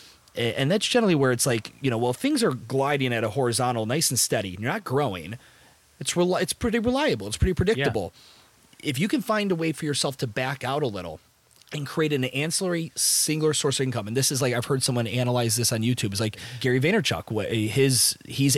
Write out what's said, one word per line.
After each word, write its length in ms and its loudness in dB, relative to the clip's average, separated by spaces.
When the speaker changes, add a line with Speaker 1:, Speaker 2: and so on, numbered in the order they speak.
Speaker 1:
A-, 240 -2
and 120 2
that's 160 0
generally 280 4
where 180 4
it's 120 0
like, 380 -2
you 80 0
know, 80 0
well, 160 0
things 280 0
are 100 2
gliding 600 0
at 120 0
a 40 0
horizontal, 560 0
nice 240 0
and 100 -2
steady, 360 0
and 60 -10
you're 120 -2
not 120 -8
growing. 520 -2
It's 160 -6
reli-, 260 2
it's 140 -2
pretty 240 0
reliable. 480 0
It's 100 -6
pretty 140 2
Speaker 2:
Yeah. 60 0
Speaker 1:
predictable. 580 0
If 160 -2
you 80 2
can 140 0
find 320 0
a 20 0
way 180 0
for 120 -8
yourself 340 -2
to 80 -2
back 380 -4
out 180 -2
a 40 2
little 340 -6
and 140 -6
create 280 0
an 100 2
ancillary 720 -2
singular 560 2
source 260 0
of 60 0
income, 240 -2
and 80 -4
this 160 2
is 80 -2
like, 140 0
I've 100 0
heard 180 0
someone 240 0
analyze 500 0
this 140 0
on 120 0
YouTube. 300 0
It's 80 -2
like 180 -2
Gary 200 4
Vaynerchuk, 500 2
wh-, 400 0
his, 540 2
he's 340 2